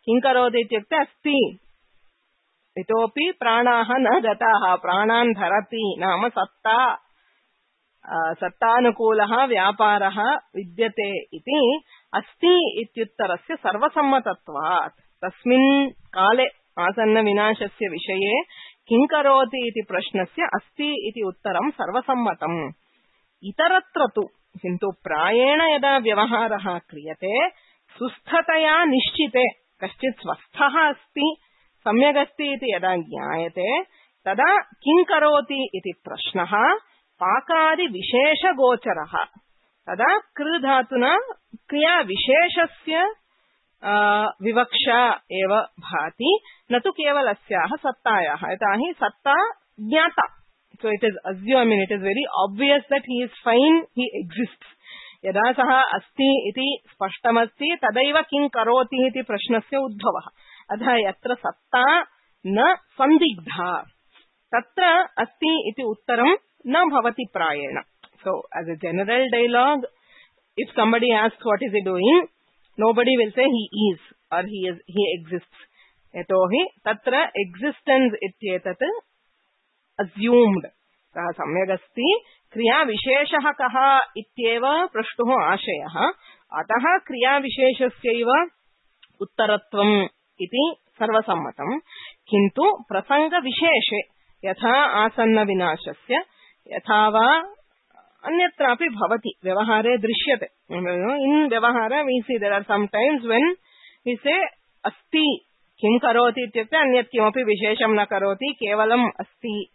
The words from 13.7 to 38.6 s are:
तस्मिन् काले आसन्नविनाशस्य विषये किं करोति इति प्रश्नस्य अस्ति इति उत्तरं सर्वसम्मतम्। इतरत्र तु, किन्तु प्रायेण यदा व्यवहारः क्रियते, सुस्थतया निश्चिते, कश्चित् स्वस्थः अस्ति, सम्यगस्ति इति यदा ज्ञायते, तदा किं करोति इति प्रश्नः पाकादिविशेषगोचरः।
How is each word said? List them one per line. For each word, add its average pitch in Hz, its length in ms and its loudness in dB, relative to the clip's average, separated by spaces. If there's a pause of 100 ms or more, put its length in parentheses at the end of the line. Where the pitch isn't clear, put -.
तस्मिन् 269 680 2
काले 214 540 0 (340)
आसन्नविनाशस्य 214 840 0
विषये 196 760 -4 (460)
किं 233 180 4
करोति 269 600 2
इति 220 220 -6
प्रश्नस्य 190 540 -4
अस्ति - 420 -6
इति 233 420 -6
उत्तरं 190 440 -4
सर्वसम्मतम्। 208 1000 -4 (680)
इतरत्र 320 720 0
तु, 214 80 -2 (400)
किन्तु 180 280 -4
प्रायेण 226 720 2
यदा 277 360 2
व्यवहारः 214 800 0
क्रियते, 185 720 -4 (480)
सुस्थतया 320 840 0
निश्चिते, 262 600 0 (400)
कश्चित् 233 360 -6
स्वस्थः 285 680 0
अस्ति, 294 480 -4 (420)
सम्यगस्ति 277 760 0
इति 247 220 -4
यदा 180 220 -2
ज्ञायते, 165 840 -6 (420)
तदा 262 320 2
किं 339 480 2
करोति 302 720 0
इति 185 180 -8 (120)
प्रश्नः 208 720 -2 (460)
पाकादिविशेषगोचरः। 254 2000 0 (640)